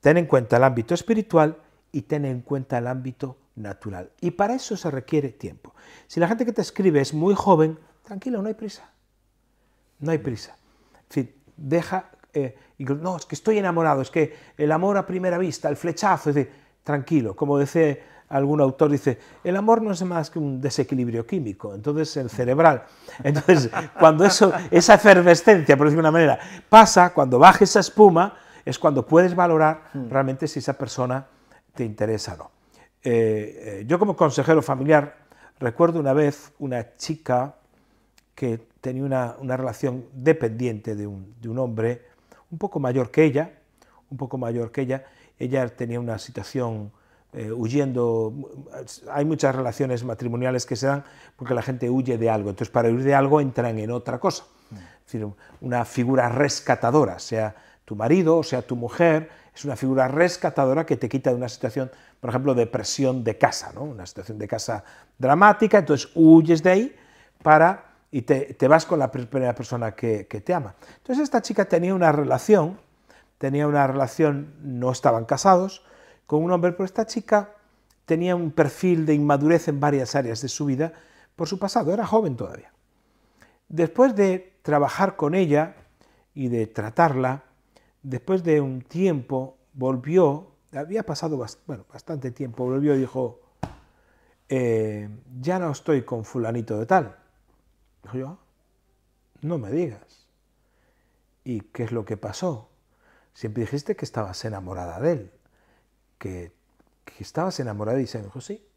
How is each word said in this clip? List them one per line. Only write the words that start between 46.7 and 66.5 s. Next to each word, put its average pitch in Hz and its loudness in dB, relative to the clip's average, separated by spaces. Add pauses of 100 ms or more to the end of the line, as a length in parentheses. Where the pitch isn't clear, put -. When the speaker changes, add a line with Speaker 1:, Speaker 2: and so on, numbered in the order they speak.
Speaker 1:
eh, 113 -10
huyendo. 120 -2 (800)
Hay 143 -2
muchas 147 0
relaciones 127 -4
matrimoniales 123 -6
que - -6
se 117 -4
dan 139 -2 (320)
porque 127 -6
la 117 -4
gente 127 -6
huye 127 -2
de 113 0
algo. 104 -2
Entonces, 98 -8
para 117 2
huir 120 0
de 139 2
algo 139 4
entran 120 -4
en 107 -6
otra 120 -6
cosa. - -4 (260)
Speaker 2:
Mm. 226 -20
Speaker 1:
Es - -20
decir, 107 -8 (320)
una 123 -4
figura 123 0
rescatadora, 123 0
sea 110 -6 (300)
tu 110 -12
marido 160 2
o 156 -2
sea 127 -6
tu - -8
mujer, 156 0 (240)
es - -20
una 139 -8
figura 131 0
rescatadora 156 0
que 156 -2
te 113 -6
quita 131 -2
de 123 0
una 123 -6
situación, 127 -8 (300)
por 120 -8
ejemplo, 131 0
de 120 2
presión 127 -4
de 110 -4
casa, - 0
¿no? 120 -12
Una 113 -14
situación 107 -16
de 104 -10
casa 110 -8 (340)
dramática, 196 4
entonces 147 0
huyes 160 8